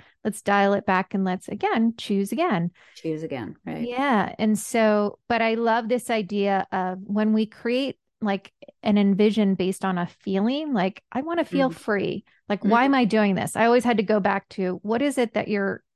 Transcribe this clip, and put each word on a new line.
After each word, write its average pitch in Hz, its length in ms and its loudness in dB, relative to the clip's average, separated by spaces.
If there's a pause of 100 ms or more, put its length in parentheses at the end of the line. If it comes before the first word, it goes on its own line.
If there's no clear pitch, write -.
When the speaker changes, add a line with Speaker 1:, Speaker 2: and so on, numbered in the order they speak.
(240)
Speaker 1:
let's 208 180 -6
dial 202 320 2
it 196 100 -2
back 190 300 0
and 196 100 0
let's, 185 240 -4
again, 233 480 0
choose 196 360 -2
again." 226 380 0 (260)
Speaker 2:
Choose 156 260 -6
again, 143 420 -8
right? 160 240 -6
Speaker 1:
Yeah. 247 500 0
And 214 200 2
so, 214 600 0 (100)
but 233 140 0
I 226 120 0
love 226 340 0
this 247 220 -2
idea 202 600 0
of 185 320 -4
when 214 300 0
we 214 140 2
create, 247 520 -4 (220)
like, 202 320 -4 (300)
an 208 160 2
envision 202 560 4
based 185 320 -2
on 185 100 -2
a 175 100 -4
feeling, 247 680 -4
like, 190 360 -2
"I 254 120 -6
wanna 330 240 -2
feel 269 240 0
Speaker 2:
Mm-hmm. 165 80 -12
Speaker 1:
free. 208 460 -4 (240)
Like, 202 140 -2
why 226 220 4
Speaker 2:
Mm-hmm. - 20 -
Speaker 1:
am 277 80 4
I 254 120 4
doing 202 300 2
this?" - 200 -4
I 214 80 2
always 233 200 4
had 240 140 2
to 226 40 2
go 208 180 2
back 196 300 -2
to, 180 320 -4
what 220 180 -2
is 285 160 0
it 233 160 0
that - 160 -4
you're 196 340 -2 (140)